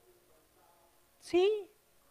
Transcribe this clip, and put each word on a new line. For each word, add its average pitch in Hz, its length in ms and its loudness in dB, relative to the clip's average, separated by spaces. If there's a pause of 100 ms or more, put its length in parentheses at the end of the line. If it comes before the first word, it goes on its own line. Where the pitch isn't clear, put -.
(1200)
Sí, 392 520 -2 (400)